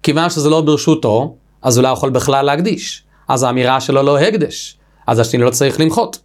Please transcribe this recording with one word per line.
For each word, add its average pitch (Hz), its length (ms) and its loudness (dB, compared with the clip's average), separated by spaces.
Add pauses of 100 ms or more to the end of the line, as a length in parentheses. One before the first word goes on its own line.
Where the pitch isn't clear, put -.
כיוון 160 260 0
שזה 151 200 0
לא 160 120 2
ברשותו, 147 720 0 (260)
אז 123 160 0
הוא 127 60 4
לא 131 40 2
יכול 131 220 -2
בכלל 135 360 0
להקדיש. 165 580 -4 (240)
אז 131 160 0
האמירה 127 380 0
שלו 135 220 0
לא 143 160 2
הקדש, 190 580 -2 (300)
אז 117 120 2
השני 120 240 0
לא 123 60 4
צריך 131 300 0
למחות. 160 460 0